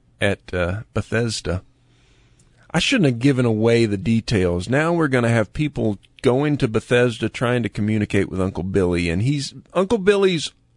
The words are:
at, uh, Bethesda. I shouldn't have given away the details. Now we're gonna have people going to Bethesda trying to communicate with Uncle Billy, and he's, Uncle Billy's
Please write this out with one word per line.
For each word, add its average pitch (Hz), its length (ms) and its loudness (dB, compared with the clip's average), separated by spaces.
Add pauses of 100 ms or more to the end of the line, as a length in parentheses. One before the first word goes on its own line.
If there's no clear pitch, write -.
(200)
at, 101 320 -2
uh, 90 300 -2 (120)
Bethesda. 110 720 -4 (1080)
I 165 80 0
shouldn't 220 260 2
have 123 140 2
given 127 260 2
away 117 400 4
the 101 120 0
details. 95 720 0
Now 151 260 0
we're 165 140 0
gonna 123 220 0
have 113 240 0
people 120 460 -2 (220)
going 139 360 2
to 139 100 0
Bethesda 117 640 0
trying 120 340 -2
to 107 60 -2
communicate 104 600 0
with 92 120 -4
Uncle 92 220 -4
Billy, 90 460 0
and 85 120 0
he's, 139 320 -2 (200)
Uncle 196 260 0
Billy's 190 520 -2 (260)